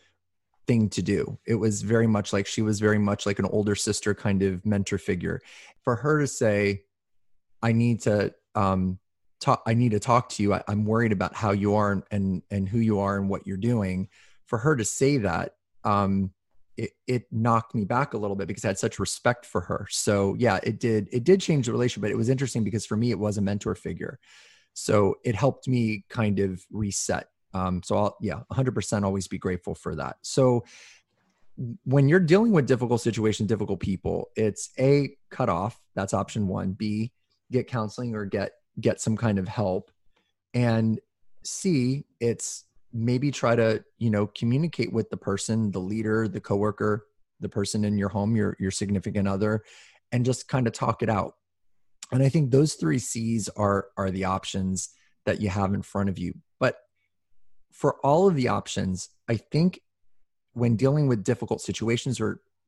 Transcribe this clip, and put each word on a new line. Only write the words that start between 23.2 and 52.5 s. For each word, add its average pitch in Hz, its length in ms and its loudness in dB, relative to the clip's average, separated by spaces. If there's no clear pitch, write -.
a 104 40 0
mentor 101 340 -2
figure. - 440 -10
So - 500 2
it 117 120 0
helped 131 320 0
me 113 420 0
kind 104 300 0
of 95 300 -2
reset. 101 600 -4
Um, 92 280 -2
so 104 160 -2
I'll, 104 220 0
yeah, 101 300 -6
a - 40 -10
hundred 127 220 0
percent 101 300 -2
always 98 240 -2
be 95 80 -6
grateful 90 360 -6
for 80 220 -8
that. 67 260 -8
So 123 440 2
w-, 120 280 -8
when 135 240 4
you're 180 100 6
dealing 190 320 4
with 151 160 4
difficult 120 320 2
situations, 107 480 0
difficult 101 320 -2
people, - 560 -4
it's 110 420 -2
A, 139 400 2
cut 127 160 -2
off. 95 320 -2
That's 98 180 -4
option 101 360 -2
one. 92 240 -4
B, 107 400 -4
get 120 160 0
counseling 117 480 -6
or 104 100 -6
get, 98 260 -4
get - 180 0
some 110 160 -2
kind 104 240 0
of 92 80 -4
help. 101 440 -4
And 113 460 2
C, 139 600 0
it's - 460 -4
maybe 123 380 0
try 123 280 2
to, 110 260 2
you 113 120 0
know, 104 180 2
communicate 120 640 -2
with 110 180 0
the - 80 -8
person, 107 540 -2
the 92 80 -4
leader, 110 500 0
the 101 100 -6
coworker, 104 680 -2
the 98 80 -6
person 104 340 -2
in 104 140 0
your 101 100 0
home, 107 300 0
your, 101 200 0
your 95 140 -2
significant 98 560 -2
other, 107 360 0
and 123 100 2
just 123 240 -2
kinda 127 240 0
talk 113 320 -2
it 113 60 0
out. 101 260 -2
And 131 100 4
I 139 60 6
think 139 220 2